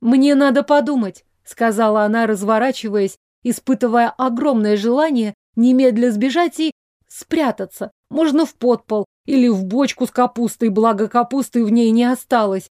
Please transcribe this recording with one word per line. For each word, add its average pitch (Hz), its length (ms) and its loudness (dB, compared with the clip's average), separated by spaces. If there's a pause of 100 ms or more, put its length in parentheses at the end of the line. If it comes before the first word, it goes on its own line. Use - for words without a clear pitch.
«Мне 269 320 4
надо 277 300 2
подумать», 285 640 -2 (200)
сказала 214 580 0
она, 226 220 0
разворачиваясь, 208 920 -2 (260)
испытывая 240 680 0
огромное 240 680 0
желание 233 580 -2 (200)
немедля 247 540 2
сбежать 262 500 -2
и 311 120 -2 (360)
спрятаться. - 840 -6 (180)
Можно 302 360 2
в - 100 -8
подпол 226 500 -2 (200)
или 262 220 2
в 190 180 0
бочку 254 400 -2
с - 60 -6
капустой, 247 580 -2
благо 214 380 0
капусты 240 560 -2
в 208 80 0
ней 233 200 2
не 233 120 2
осталось, 226 720 -2